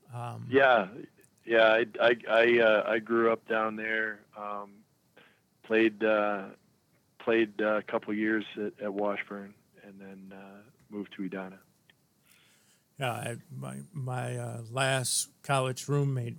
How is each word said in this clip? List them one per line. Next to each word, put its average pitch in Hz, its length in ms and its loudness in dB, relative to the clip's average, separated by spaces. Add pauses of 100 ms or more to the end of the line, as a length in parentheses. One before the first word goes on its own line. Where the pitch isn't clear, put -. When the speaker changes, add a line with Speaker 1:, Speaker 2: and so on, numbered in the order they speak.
(140)
Speaker 1:
Um, 120 360 -10
Speaker 2:
Yeah, 127 380 6 (580)
yeah. 113 280 6
I, 117 120 4 (160)
I, 120 140 6 (140)
I, 117 300 6
uh, 110 280 6
I 113 120 0
grew 113 320 2
up 113 180 -4
down 110 260 -2
there. 110 460 -4 (160)
Um, 104 320 -10 (920)
played, 110 400 2
uh, 104 400 2 (760)
played, 113 420 0
uh, 107 160 0
a 104 40 -4
couple 107 320 -6
years 110 320 0 (120)
at, 104 140 -6 (100)
at 104 120 -6
Washburn, 101 600 -6 (320)
and 98 140 -20
then, 95 380 -18
uh, 98 220 -20 (300)
moved 104 280 -10
to 98 80 -6
Edina. 95 340 -8 (1400)
Speaker 1:
Yeah, 131 140 -4
I, 113 240 -8 (180)
my, 131 240 -12 (140)
my, 123 460 -6
uh, 117 240 -10 (100)
last 131 560 -2 (140)
college 131 480 -2
roommate 135 500 -2